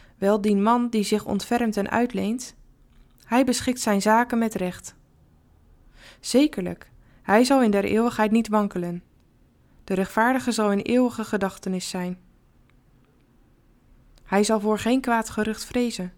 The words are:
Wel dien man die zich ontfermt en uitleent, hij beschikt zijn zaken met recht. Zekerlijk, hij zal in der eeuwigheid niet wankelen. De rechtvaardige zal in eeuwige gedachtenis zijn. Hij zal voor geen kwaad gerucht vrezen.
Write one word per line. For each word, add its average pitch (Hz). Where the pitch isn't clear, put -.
Wel 202
dien 202
man 240
die 220
zich 214
ontfermt 220
en 196
uitleent, 226
hij 254
beschikt 247
zijn 202
zaken 233
met 226
recht. 180
Zekerlijk, 220
hij 214
zal 269
in 220
der 202
eeuwigheid 220
niet 226
wankelen. 190
De -
rechtvaardige 233
zal 214
in 202
eeuwige 240
gedachtenis 190
zijn. 180
Hij 202
zal 220
voor 208
geen 254
kwaad 233
gerucht 214
vrezen. 226